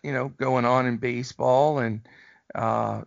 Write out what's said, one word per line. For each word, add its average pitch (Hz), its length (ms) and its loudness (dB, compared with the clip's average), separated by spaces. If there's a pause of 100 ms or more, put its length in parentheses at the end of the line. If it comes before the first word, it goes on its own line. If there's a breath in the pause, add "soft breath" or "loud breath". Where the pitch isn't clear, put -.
you 143 100 -6
know, 131 160 -2
going 131 360 0
on 127 200 2
in 120 120 0
baseball, 127 800 0
and, 113 280 -4 (460 soft breath)
uh, 113 540 -2